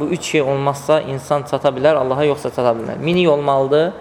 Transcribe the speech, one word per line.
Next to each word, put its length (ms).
bu 100
üç 220
şey 100
olmazsa, 580
insan 460
çata 240
bilər 240
Allaha, 320
yoxsa 240
çata 240
bilməz. 240
Minik 320
olmalıdır. 720